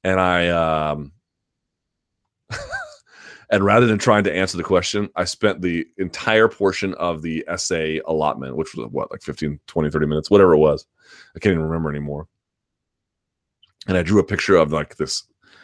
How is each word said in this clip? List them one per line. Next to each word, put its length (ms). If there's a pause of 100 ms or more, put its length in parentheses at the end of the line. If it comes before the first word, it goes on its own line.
And 160
I, 280
um, 640 (1400)
<laughs> 120 (880)
and 140
rather 220
than 120
trying 260
to 80
answer 240
the 60
question, 540
I 80
spent 360
the 260 (120)
entire 500
portion 460
of 280
the 260
essay 580
allotment, 500
which 180
was, 160
what, 200
like, 120
fifteen, 440
twenty, 240
thirty 160
minutes, 240
whatever 240
it 40
was. 280 (480)
I 60
can't 140
even 100
remember 260
anymore. 380 (1600)
And 80
I 60
drew 180
a 40
picture 320
of, 160
like, 240
this, 280 (400)